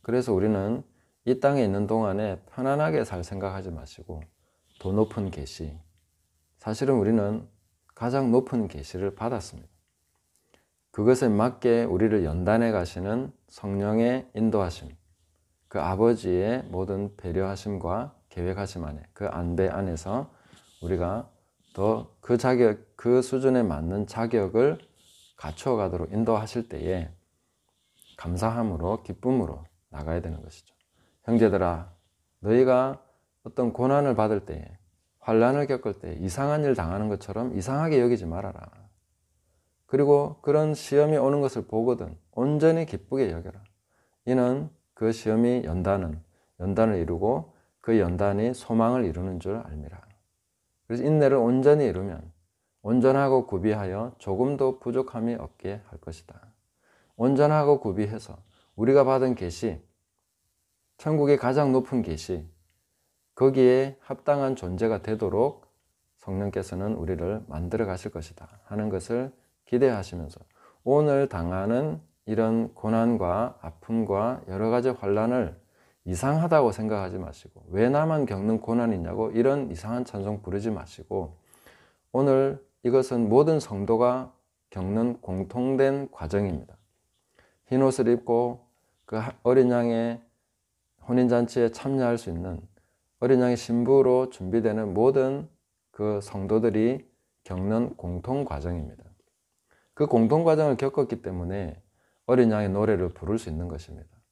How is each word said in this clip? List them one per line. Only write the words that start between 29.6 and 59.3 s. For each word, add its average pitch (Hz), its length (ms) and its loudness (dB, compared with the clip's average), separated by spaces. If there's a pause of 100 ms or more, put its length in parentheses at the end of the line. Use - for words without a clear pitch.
나가야 80 320 -6
되는 80 200 -10
것이죠. - 320 -20 (520)
형제들아, 92 680 2 (460)
너희가 127 600 2 (440)
어떤 117 300 -2
고난을 135 420 2
받을 107 280 0
때에, 76 220 -12 (540)
환난을 127 480 2
겪을 127 320 -4
때 85 140 -10
이상한 139 500 -2
일 139 100 2
당하는 98 360 -2
것처럼 104 460 -6
이상하게 135 460 0
여기지 120 240 2
말아라. 95 460 -10 (1120)
그리고 143 560 4
그런 151 320 2
시험이 147 440 2
오는 139 240 2
것을 131 240 -2
보거든 113 520 -2 (140)
온전히 151 560 2
기쁘게 131 420 -4
여겨라. 90 320 -10 (640)
이는 127 460 0 (240)
그 113 160 0
시험이 113 520 0
연단은, 87 560 -2 (400)
연단을 98 380 2
이루고 92 560 -2 (280)
그 113 180 2
연단이 101 560 0
소망을 117 500 0
이루는 90 340 -6
줄 98 180 -6
알미라. 76 440 -14 (840)
그래서 120 160 -4
인내를 143 340 4
온전히 131 480 6
이루면 90 460 -4 (500)
온전하고 131 640 4
구비하여 104 720 -2
조금도 131 600 -2
부족함이 120 560 -4
없게 - 500 -10
할 - 140 -20
것이다. - 400 -18 (760)
온전하고 143 640 4
구비해서 107 580 -4 (380)
우리가 131 280 6
받은 131 320 2